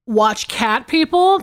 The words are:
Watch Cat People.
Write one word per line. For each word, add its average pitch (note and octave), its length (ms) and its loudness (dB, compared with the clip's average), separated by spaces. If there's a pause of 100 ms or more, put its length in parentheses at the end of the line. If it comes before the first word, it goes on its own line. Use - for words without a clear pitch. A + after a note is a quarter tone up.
Watch G#3+ 440 -2
Cat A3+ 380 -2
People. F4+ 560 2